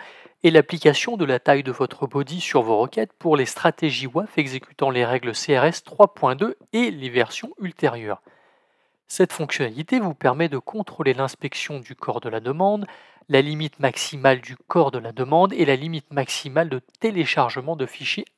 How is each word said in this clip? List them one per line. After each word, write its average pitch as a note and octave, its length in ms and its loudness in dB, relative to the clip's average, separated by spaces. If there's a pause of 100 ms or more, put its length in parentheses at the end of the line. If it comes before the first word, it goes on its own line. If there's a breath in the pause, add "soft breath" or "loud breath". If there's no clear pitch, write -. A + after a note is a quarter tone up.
(440 loud breath)
et E3+ 80 8
l'application D#3+ 640 4
de E3+ 80 -2
la B2+ 140 0
taille C#3 240 2
de C3 80 -6
votre C3 360 -4
body C#3+ 320 -4
sur - 220 2
vos A2 160 2
requêtes C3 360 -2
pour D#3 220 0
les C3 100 2
stratégies C#3 640 -2
waf E3 300 -6
exécutant C3+ 520 -4
les B2 160 0
règles A#2+ 280 -2
C C#3 240 0
R B2+ 80 4
S E3+ 180 -2
trois - 300 6
point C3 220 -2
deux G#3 200 -4 (160)
et A3+ 200 0
les C3+ 180 -10
versions B2 500 -2
ultérieures. A#2+ 640 -4 (840 soft breath)
Cette - 240 0
fonctionnalité D3 680 -4
vous F3+ 140 -2
permet C#3+ 360 0
de C#3 80 -4
contrôler D3+ 560 -4
l'inspection C3+ 640 -6
du B2 160 -18
corps A#2 240 -6
de - 80 -8
la A2+ 140 -4
demande, F#3+ 440 0 (440 loud breath)
la C3+ 120 6
limite D3+ 380 -4
maximale C3 640 0
du B2+ 160 -16
corps D3+ 340 2
de B2+ 80 -4
la A2 140 -10
demande D3+ 400 2
et F3 100 0
la C#3 140 4
limite D#3 340 -8
maximale C#3+ 560 -2
de C3 140 -6 (180)
téléchargement D3+ 800 -2
de C3 80 -4
fichiers - 400 -8 (120)